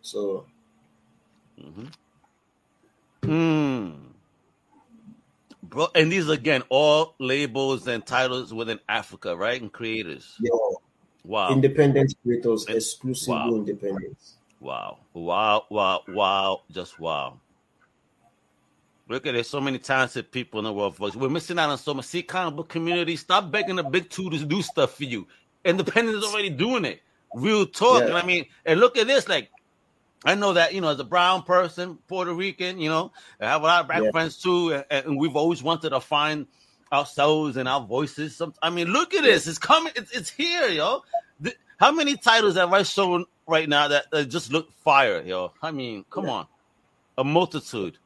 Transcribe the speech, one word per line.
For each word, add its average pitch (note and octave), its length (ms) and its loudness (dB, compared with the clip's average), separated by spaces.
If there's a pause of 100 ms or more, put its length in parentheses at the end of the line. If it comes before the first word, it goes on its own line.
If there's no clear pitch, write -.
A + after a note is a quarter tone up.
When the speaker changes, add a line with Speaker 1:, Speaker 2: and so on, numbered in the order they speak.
Speaker 1:
So. G2+ 460 -6 (1120)
Speaker 2:
Mm-hmm. F#2 260 -18 (1400)
Hmm. D#3 640 0 (1700)
Bro, D3 300 -2
and D#3+ 180 4
these F3 160 0
again, C#3+ 400 0
all D3+ 500 4
labels C3+ 720 -2
and A#2 160 -4
titles B2+ 500 -2
within A2+ 240 -6 (100)
Africa, G2+ 480 -4
right? A#2 240 -2
And G#2+ 120 -14
creators. A2 680 -10
Speaker 1:
Yeah. A#2 120 -2 (760)
Speaker 2:
Wow. G2+ 280 -2
Speaker 1:
Independent C3+ 680 4
creators, A#2 440 0
Speaker 2:
And A2 100 -4
Speaker 1:
exclusively B2+ 580 -4
Speaker 2:
wow. A#2 220 -2
Speaker 1:
independent. G2 640 -6 (420)
Speaker 2:
Wow. B1 380 -10 (160)
Wow, G2+ 560 0
wow, F#2+ 380 0
wow. F#2+ 520 0 (100)
Just - 300 -14
wow. D2+ 400 -6 (1700)
Look A#2+ 180 -6
at, C3+ 80 -4
there's A#2 140 -2
so D3 120 -6
many C3+ 180 -4
talented C3 540 -2
people A#2 280 -6
in G#2 40 -4
the A2 80 -4
world, G2+ 240 -4
folks. G2+ 200 -6
We're C3 120 -2
missing E3+ 300 -4
out D#3 120 2
on C3+ 80 -4
so - 160 -6
much. C3 120 -8
See, F3 160 -6
comic F3 340 -6
book D#3+ 120 -10
community, E3 480 -2
stop F#3 340 0
begging G3 260 -2
the F3 60 -2
big F3 280 -2
two F#3+ 200 -6
to D3+ 140 -4
do E3 180 -2
stuff - 340 0
for D3+ 80 -8
you. A#2 220 -8 (380)
Independent G3+ 540 2
is G3+ 60 -4
already G#3 260 -4
doing G3 340 0
it. G#2+ 160 -6 (340)
Real G3 320 2
talk. A#3+ 360 4
Speaker 1:
Yeah. - 60 2
Speaker 2:
And E3+ 100 2
I F3 60 0
mean, F3 220 0 (180)
and E3 160 4
look B3 160 6
at A3 100 2
this. C4+ 220 2
Like, D3+ 220 -2 (760)
I E3+ 120 4
know G3+ 180 2
that, E3 180 4
you F#3+ 80 -4
know, E3 80 0
as D3 120 -2
a C#3 40 -6
brown F3+ 380 2
person, F3+ 560 -2 (100)
Puerto F3+ 240 -4
Rican, F3+ 480 -6
you D#3 80 -2
know, D#3+ 240 -2 (280)
I G#2+ 60 -4
have D3 160 0
a - 20 -8
lot E3+ 180 6
of C3 60 -6
black E3 140 0
Speaker 1:
Yeah. - 100 2
Speaker 2:
friends E3 260 -2
too, F3 340 0
and, C#3 180 -4
and C#3+ 280 -2
we've C#3+ 180 0
always D#3+ 260 0
wanted D#3+ 280 -2
to C3+ 100 0
find D3+ 460 -2 (460)
ourselves D3 640 0
and B2+ 120 -4
our C3+ 160 0
voices. D3 520 -6
Some, D#3+ 260 -8
I E3 80 0
mean, F3 180 -2
look D#4 260 0
at F4+ 100 2
Speaker 1:
Yeah. B3 80 8
Speaker 2:
this. E3+ 160 2
It's E3 100 -6
coming. D#4+ 380 4
It's, A#3 160 -10
it's A#3 180 -8
here, E4+ 380 -2
yo. F3+ 340 0 (380)
The, F3+ 140 -6 (220)
how A#3 140 8
many D4 260 0
titles A3 380 4
have F3+ 180 2
I G3 120 6
shown F3 420 0 (220)
right D#3+ 200 2
now D3 200 4
that, C#3+ 240 0
that D3+ 140 0
just B2+ 260 -6
look D#3+ 200 -2 (120)
fire, B2+ 420 4
yo? F#2 340 -4
I D#3 120 -6
mean, A#2+ 360 -8
come F#3+ 180 -6
Speaker 1:
Yeah. C#3 40 -4
Speaker 2:
on. G2+ 160 -6 (720)
A C3 60 0
multitude. C#3+ 800 -2